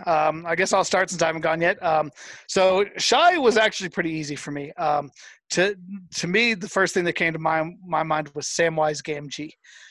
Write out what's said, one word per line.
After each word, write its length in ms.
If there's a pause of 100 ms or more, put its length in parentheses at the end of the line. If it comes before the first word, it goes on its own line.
Um, 400
I 80
guess 160
I'll 140
start 240
since 120
I 60
haven't 140
gone 200
yet. 220
Um, 260 (380)
so 380 (120)
Shy 400
was 200
actually 320
pretty 220
easy 260
for 140
me. 220
Um, 380 (400)
to, 240 (400)
to 120
me, 260
the 160
first 240
thing 100
that 100
came 200
to 60
my, 300 (160)
my 160
mind 320
was 140
Samwise 560
Gamgee. 480 (400)